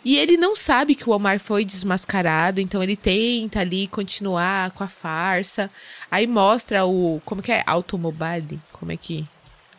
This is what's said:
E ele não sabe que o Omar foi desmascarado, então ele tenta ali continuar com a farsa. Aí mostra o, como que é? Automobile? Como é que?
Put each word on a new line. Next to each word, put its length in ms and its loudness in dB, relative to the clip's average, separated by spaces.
E 140 4
ele 200 6
não 180 2
sabe 400 2
que 140 -8
o 40 4
Omar 260 2
foi 240 0
desmascarado, 960 0
então 240 -2
ele 120 0
tenta 640 0
ali 280 -2
continuar 840 -2
com 120 -8
a 40 -6
farsa. 840 -4
Aí 160 2
mostra 580 4
o, 380 2
como 180 -8
que 100 -4
é? 140 2
Automobile? 920 -4
Como 180 -10
é 60 -6
que? 260 -8